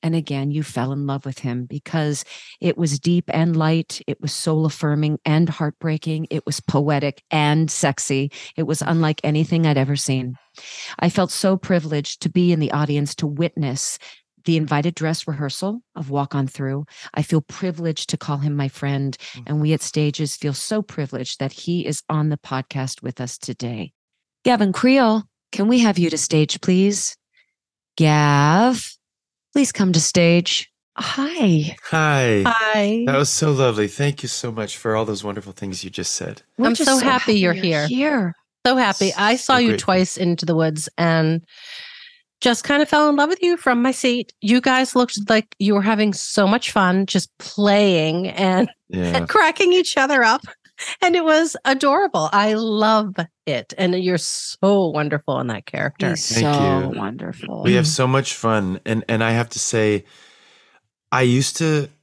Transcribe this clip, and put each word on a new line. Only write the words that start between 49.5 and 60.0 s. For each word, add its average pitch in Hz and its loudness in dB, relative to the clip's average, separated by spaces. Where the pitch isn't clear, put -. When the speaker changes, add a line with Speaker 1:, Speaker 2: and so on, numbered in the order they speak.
Speaker 2:
each 370 2
other 269 2
up. 233 4
And 349 4
it 349 2
was 320 2
adorable. 269 2
I 208 4
love 214 2
it. 135 -6
And 180 2
you're 180 0
so - 0
wonderful 147 -2
in 127 -4
that 110 -6
character. - -4
Speaker 1:
He's - -4
Speaker 3:
Thank 151 2
Speaker 1:
so 139 2
Speaker 3:
you. 120 -8
Speaker 1:
wonderful. - -10
Speaker 3:
We 120 6
have 123 6
Speaker 2:
Mm. 156 2
Speaker 3:
so 131 2
much 131 2
fun. 101 0
And, 113 -2
and 113 0
I 113 2
have 117 0
to - -10
say, 107 0